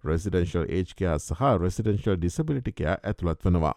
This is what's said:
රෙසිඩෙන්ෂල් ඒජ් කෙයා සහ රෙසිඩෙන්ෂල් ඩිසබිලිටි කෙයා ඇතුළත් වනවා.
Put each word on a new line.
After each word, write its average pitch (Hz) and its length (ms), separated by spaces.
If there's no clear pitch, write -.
රෙසිඩෙන්ෂල් 87 640
ඒජ් 92 300
කෙයා 85 220
සහ 131 380
රෙසිඩෙන්ෂල් 101 600
ඩිසබිලිටි 131 640
කෙයා 85 220
ඇතුළත් 85 440
වනවා. 85 320